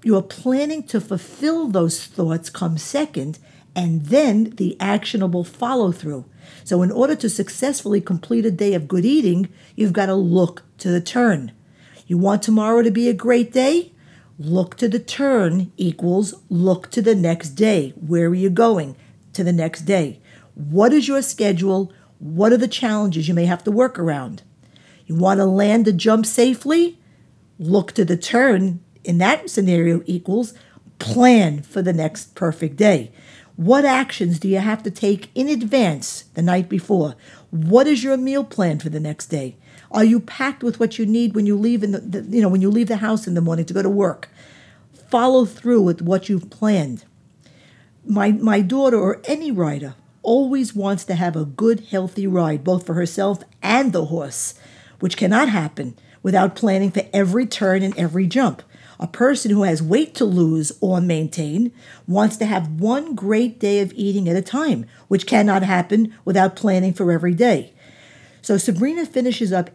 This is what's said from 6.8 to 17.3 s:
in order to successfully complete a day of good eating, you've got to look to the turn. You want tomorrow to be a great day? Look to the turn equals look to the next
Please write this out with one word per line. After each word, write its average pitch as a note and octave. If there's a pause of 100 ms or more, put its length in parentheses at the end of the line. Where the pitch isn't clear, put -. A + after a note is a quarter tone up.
in F3+
order C4
to A3+
successfully G#3
complete F#3
a A3+
day G3+
of D#3
good F3+
eating, G3+ (260)
you've G3+
got G3
to F#3+
look F3 (140)
to -
the F3
turn. F3 (540)
You F3
want G3+
tomorrow A3
to A3+
be A#3
a A#3+
great A#3+
day? C#4+ (460)
Look E3+
to A#3+
the A3
turn F#3+
equals F#3 (120)
look F#3
to A#3+
the G#3+
next E3